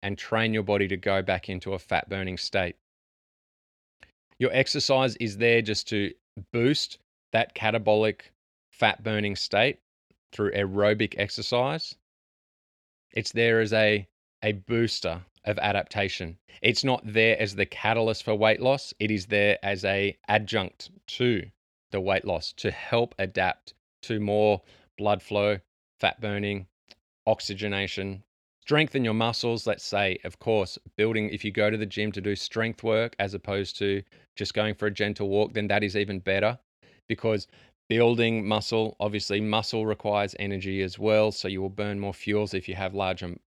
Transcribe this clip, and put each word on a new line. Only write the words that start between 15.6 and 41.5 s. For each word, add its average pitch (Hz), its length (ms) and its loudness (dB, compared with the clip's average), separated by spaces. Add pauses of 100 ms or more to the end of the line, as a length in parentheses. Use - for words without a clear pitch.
It's - 220 4
not 127 200 2
there 110 380 4
as 98 140 -2
the 98 100 0
catalyst 113 580 0
for 110 120 0
weight 110 260 4
loss. 135 380 0
It 107 100 0
is 101 180 -2
there 104 360 4
as 98 220 -2
a 98 320 0 (100)
adjunct 104 640 -2 (160)
to 123 360 0 (480)
the 98 100 -2
weight 95 240 0
loss 85 320 -4
to - 120 -4
help - 480 -2
adapt 92 560 -2 (300)
to 110 160 -4
more 104 420 2 (360)
blood 101 260 0
flow, 104 340 0 (420)
fat - 220 0
burning, 101 460 -4 (580)
oxygenation, 98 960 -2 (380)
strengthen 147 440 2
your 110 80 2
muscles. 117 520 -2
Let's - 200 -2
say, 98 400 0
of 90 140 -12
course, 107 380 0 (200)
building, 107 320 0
if 104 160 -6
you 104 60 -4
go 104 180 2
to 110 80 0
the 107 80 -4
gym 104 260 -4
to 98 100 -8
do 101 140 -2
strength 113 480 -4
work 110 340 0
as 101 160 -2
opposed 98 440 -6
to 101 260 0 (320)
just - 180 -6
going 107 220 0
for 107 120 -2
a 104 40 -2
gentle 101 380 -2
walk, 104 240 2
then 104 140 -2
that 101 160 2
is 101 120 -2
even 101 240 -2
better, 101 400 0 (480)
because 110 400 -2 (420)
building 113 560 4
muscle, 110 540 0
obviously 101 400 -2
muscle 110 460 -2
requires 104 540 -2
energy 98 420 -4
as 92 180 -6
well. 107 320 4
So - 160 -6
you 95 140 -4